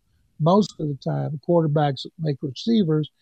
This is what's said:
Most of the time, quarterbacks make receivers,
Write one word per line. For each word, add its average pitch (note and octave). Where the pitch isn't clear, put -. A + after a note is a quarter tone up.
Most F3
of D#3
the D3
time, C#3+
quarterbacks D3+
make D3+
receivers, D#3